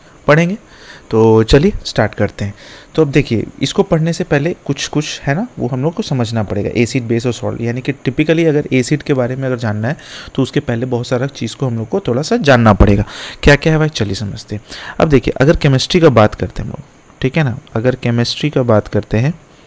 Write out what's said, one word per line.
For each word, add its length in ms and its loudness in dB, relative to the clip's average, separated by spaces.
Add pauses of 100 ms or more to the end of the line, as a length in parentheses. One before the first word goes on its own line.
(260)
पढ़ेंगे। 320 2 (520)
तो 320 4
चलिए 300 4 (120)
start 300 -2
करते 300 -4
हैं। 100 -8 (400)
तो 80 2
अब 80 2
देखिए, 360 0 (160)
इसको 200 0
पढ़ने 300 0
से 120 -6
पहले 400 -2
कुछ, 240 -6
कुछ 320 -6
है 140 -2
ना, 140 -4 (100)
वो 100 -2
हम 140 -4
लोग 120 -2
को 80 -4
समझना 400 -2
पड़ेगा, 320 -4
acid, 280 0
base 240 -2
और 60 0
salt। 280 -8
यानी 200 -4
कि 120 -4
typically 540 0
अगर 260 0
acid 300 0
के 120 -2
बारे 220 -2
में 100 -6
अगर 100 -2
जानना 320 -4
है 80 -4 (380)
तो 80 0
उसके 180 -2
पहले 260 -4
बहुत 200 -4
सारा 200 -2
चीज़ 300 -8
को 100 -4
हम 120 -4
लोग 100 -6
को 120 -2
थोड़ा 220 -2
सा 140 -2
जानना 360 6
पड़ेगा। 320 4 (380)
क्या 140 8
क्या 160 0
है 60 2
भाई, 100 2
चलिए 260 -4
समझते 420 -8
हैं। 60 -12 (380)
अब 80 4
देखिए, 320 2
अगर 160 6
chemistry 440 2
का 80 6
बात 260 4
करते 280 -8
हैं 80 -8
हम 80 -10
लोग, 60 -18 (360)
ठीक 160 -4
है 80 2
ना, 140 -4 (160)
अगर 200 0
chemistry 560 -2
का 120 0
बात 260 2
करते 300 -2
हैं, 160 0 (320)